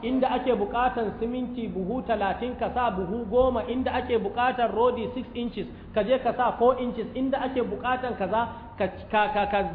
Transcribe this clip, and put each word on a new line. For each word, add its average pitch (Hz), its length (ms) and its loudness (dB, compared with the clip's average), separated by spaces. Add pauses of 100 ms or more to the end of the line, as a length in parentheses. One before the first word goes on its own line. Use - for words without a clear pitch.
inda 254 280 2
ake 247 260 2
buƙatan 226 640 0
siminti 247 480 -4
buhu 185 400 -2
talatin, 220 500 0
ka 214 160 -2
sa 247 180 2
buhu 196 380 -2
goma, 240 380 4
inda 247 260 0
ake 240 240 0
buƙatan 233 540 0
rodi 226 420 2
six 254 200 -6
inches, 220 340 -4 (260)
ka 214 100 2
je 247 160 4
ka 240 140 0
sa 240 240 2
four 254 220 6
inches, 233 340 -4
inda 262 300 0
ake 262 180 -2
buƙatan 240 560 -2
kaza, 214 300 0 (300)
ka, 196 100 0 (240)
ka, 208 220 4
ka, 208 140 2
ka 202 160 2 (120)